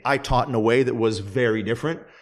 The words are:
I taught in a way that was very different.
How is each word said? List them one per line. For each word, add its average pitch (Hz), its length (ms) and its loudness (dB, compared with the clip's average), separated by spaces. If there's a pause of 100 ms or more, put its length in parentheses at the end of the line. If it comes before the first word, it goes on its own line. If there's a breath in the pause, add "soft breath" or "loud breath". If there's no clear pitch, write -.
I 131 140 0
taught 127 280 0
in 123 80 -4
a 113 60 2
way 120 220 4
that 123 120 0
was 110 240 0
very 110 440 -2
different. 147 360 -4 (220 soft breath)